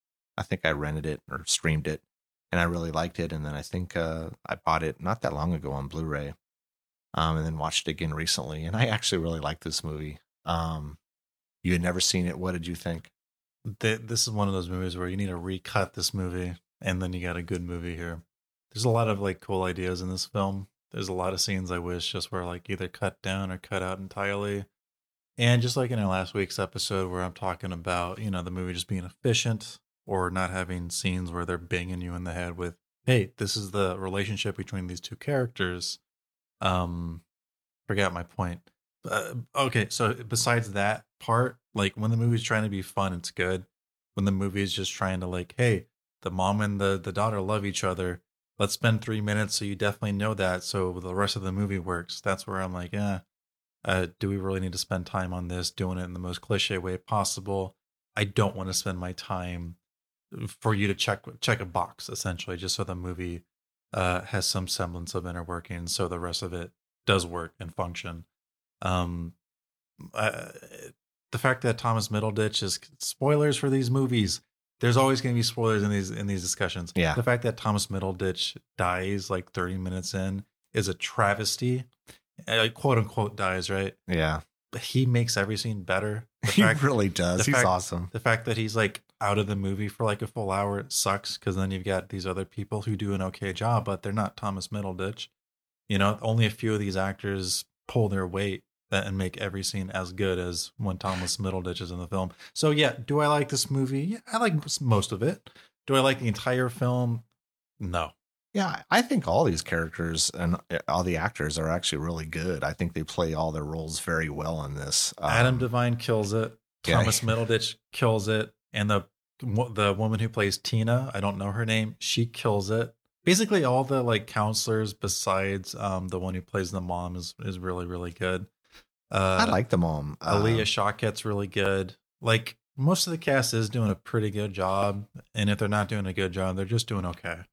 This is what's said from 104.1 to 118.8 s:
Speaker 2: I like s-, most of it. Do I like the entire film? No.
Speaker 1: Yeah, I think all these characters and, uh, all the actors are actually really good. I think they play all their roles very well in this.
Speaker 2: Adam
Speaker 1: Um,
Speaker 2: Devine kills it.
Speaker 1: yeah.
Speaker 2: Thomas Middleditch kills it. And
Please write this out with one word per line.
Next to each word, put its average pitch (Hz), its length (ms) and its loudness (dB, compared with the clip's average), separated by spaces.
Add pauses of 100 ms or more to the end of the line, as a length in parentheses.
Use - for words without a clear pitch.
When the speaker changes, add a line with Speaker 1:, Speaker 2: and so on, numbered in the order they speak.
Speaker 2:
I 220 60 0
like 226 160 2 (120)
s-, - 160 -4
most 113 300 4
of 101 120 -2
it. 180 260 -2 (380)
Do 135 80 4
I 135 60 8
like 131 180 6
the 123 80 -2
entire 127 420 0
film? 123 540 0 (560)
No. 87 320 -2 (420)
Speaker 1:
Yeah, 196 360 0
I 233 120 6
think 247 260 0
all 110 160 6
these 85 180 2
characters 82 720 -2
and, 87 220 2 (140)
uh, 85 180 -2
all 87 160 2
the 87 140 2
actors 78 400 -2
are 80 120 0
actually 82 300 0
really 80 260 -4
good. 80 380 -4
I 78 100 -2
think 85 200 -2
they 80 100 -4
play 80 300 -2
all 80 180 0
their 78 120 -4
roles 78 360 -6
very 80 300 0
well 76 340 -4
in 69 120 -6
this. 71 460 -2
Speaker 2:
Adam 120 340 4
Speaker 1:
Um, 117 40 0
Speaker 2:
Devine 120 380 2
kills 110 360 0
it. 113 240 0 (280)
Speaker 1:
yeah. - 120 6
Speaker 2:
Thomas 113 240 4
Middleditch 113 540 2 (160)
kills 110 360 4
it. 110 260 2 (180)
And 104 180 2